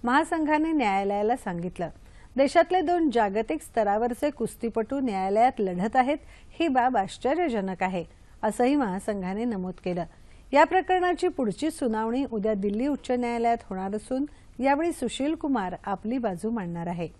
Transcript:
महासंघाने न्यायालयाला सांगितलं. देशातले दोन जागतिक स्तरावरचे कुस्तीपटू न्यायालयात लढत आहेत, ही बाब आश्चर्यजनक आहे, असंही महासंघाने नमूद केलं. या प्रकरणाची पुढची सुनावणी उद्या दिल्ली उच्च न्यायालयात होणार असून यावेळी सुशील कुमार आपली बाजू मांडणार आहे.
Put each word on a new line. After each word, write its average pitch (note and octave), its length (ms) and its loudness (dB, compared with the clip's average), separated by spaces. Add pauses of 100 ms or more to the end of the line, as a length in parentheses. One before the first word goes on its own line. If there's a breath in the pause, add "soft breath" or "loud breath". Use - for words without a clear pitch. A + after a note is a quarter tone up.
महासंघाने D4+ 680 2
न्यायालयाला G#3 640 2
सांगितलं. F3 520 -6 (480 soft breath)
देशातले E4+ 440 4
दोन E4+ 300 2
जागतिक A3 520 0
स्तरावरचे A#3 680 0
कुस्तीपटू A#3 680 -4
न्यायालयात G#3+ 580 2
लढत F#3+ 380 0
आहेत, C4 200 2 (420 loud breath)
ही E4 100 2
बाब B3+ 280 2
आश्चर्यजनक G#3 880 -2
आहे, F#3 220 -2 (380 soft breath)
असंही B3 340 2
महासंघाने G3 680 -2
नमूद F#3 300 -4 (100)
केलं. F3 200 -2 (480 soft breath)
या C#4+ 120 8
प्रकरणाची F4+ 640 2
पुढची C#4 420 -2
सुनावणी A3+ 600 -2
उद्या A3 220 0
दिल्ली G#3 320 -2
उच्च C#4+ 240 -4
न्यायालयात A#3 480 0 (120)
होणार F#3+ 260 -4
असून C4 280 -2 (340 soft breath)
यावेळी C#4+ 340 2
सुशील C4+ 420 -2
कुमार A#3+ 400 -2 (100)
आपली G#3 340 -4
बाजू G#3+ 320 -2
मांडणार E3+ 360 -6
आहे. E3+ 220 -6 (120)